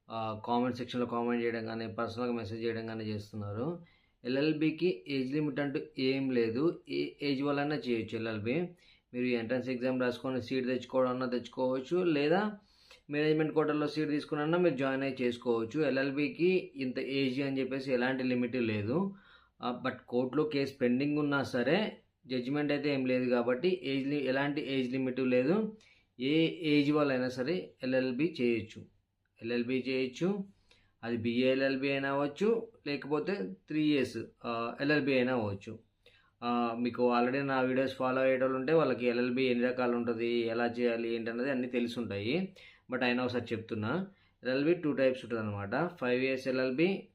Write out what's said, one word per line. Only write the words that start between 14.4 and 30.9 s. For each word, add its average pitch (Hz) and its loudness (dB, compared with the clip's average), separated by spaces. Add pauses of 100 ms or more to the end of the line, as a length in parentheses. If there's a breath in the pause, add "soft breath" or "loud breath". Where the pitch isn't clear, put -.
మీరు 170 4
జాయిన్ 135 0
అయ్యి 135 -2
చేసుకోవచ్చు. 120 0
ఎల్ఎల్బికి 143 0
ఇంత 131 -4
ఏజ్ 135 0
అని 135 -2
చెప్పేసి 135 -4
ఎలాంటి 127 2
లిమిట్ 123 0
లేదు. 117 0 (480 loud breath)
ఆ, - -4
but - -2 (120)
కోర్టులో 127 0
కేసు 139 -2
పెండింగ్ 135 2
ఉన్నా 143 2
సరే, 147 0 (280)
జడ్జిమెంట్ 135 0
అయితే 143 0
ఏం 131 0
లేదు 127 2
కాబట్టి 123 2
ఏజ్ 135 -2
లి-, 143 0
ఎలాంటి 135 0
ఏజ్ 127 0
లిమిట్ 131 -2
లేదు. 135 2 (440 soft breath)
ఏ 156 4 (160)
ఏజ్ 147 4
వాళ్ళైనా 135 2
సరే 131 -4
ఎల్ఎల్బి 131 0
చేయొచ్చు. 113 -2 (560)
ఎల్ఎల్బి 120 -2
చేయొచ్చు. 165 -2 (600 soft breath)